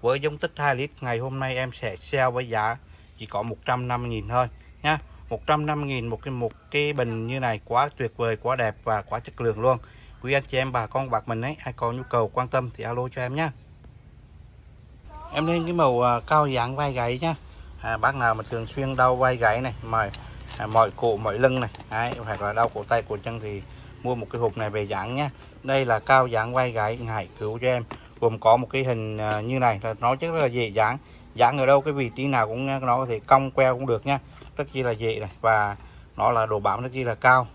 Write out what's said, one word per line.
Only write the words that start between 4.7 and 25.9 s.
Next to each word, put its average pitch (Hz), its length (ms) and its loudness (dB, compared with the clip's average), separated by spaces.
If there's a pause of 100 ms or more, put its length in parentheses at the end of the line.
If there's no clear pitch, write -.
nhá. 151 160 2 (300)
Một - 180 -8
trăm 151 200 2
năm 151 140 -2
mươi 143 80 -4
nghìn 127 180 -4
một 117 160 -6
cái, 139 100 -8
một 120 200 -4 (180)
cái 147 220 0
bình 117 340 -2
như 131 140 -4
này 117 240 -2
quá 127 320 2
tuyệt 120 200 -4
vời, 117 200 0
quá 127 200 -2
đẹp 120 180 -2 (100)
và 107 180 0
quá - 180 -6
chất - 200 -16
lượng 110 200 0
luôn. 123 180 2 (440)
Quý 127 100 -4
anh 139 140 2
chị 131 120 -2
em 131 140 -2
bà 117 140 -2
con 135 240 -4
bác 113 180 -2
mình 113 140 -2
ấy, 147 220 -6
ai 135 80 -6
có 117 200 -2
nhu 131 100 -6
cầu 117 260 0
quan 127 200 -2
tâm 123 260 0
thì 113 100 -10
alo 123 280 -4
cho 131 100 -6
em 127 120 -4
nhá. 156 160 0 (1800)
Em 151 140 -2
lên 165 180 0
cái 170 80 -4
màu, 131 300 4
à, 120 240 4
cao 151 200 4
dáng 127 300 -2
vai 143 160 -2
gáy 123 300 -2
nhá. 165 120 0 (480)
À, 113 140 -4
bác 123 180 2
nào 120 200 2
mà 110 160 -6
thường 113 160 -4
xuyên 135 300 -4
đau 127 200 4
vai 127 200 4
gáy 117 240 2
này, 127 220 -4
mỏi, 113 280 0 (480)
à, 110 80 -6
mỏi 110 300 6
cổ, 113 200 2
mỏi 107 220 -2
lưng 127 220 4
này, 117 100 -4 (200)
đấy, 117 220 -2 (120)
hoặc 104 180 -6
là 104 100 0
đau 113 160 4
cổ 104 200 -8
tay, 117 200 2
cổ 107 140 -4
chân 117 180 -8
thì 104 220 -8 (400)
mua 123 120 -2
một 113 160 -6
cái 117 100 -6
hộp 113 160 0
này 110 140 -2
về 104 120 -2
dán 101 320 -4
nhá. 139 160 -2 (320)
Đây 135 220 2
là 117 140 2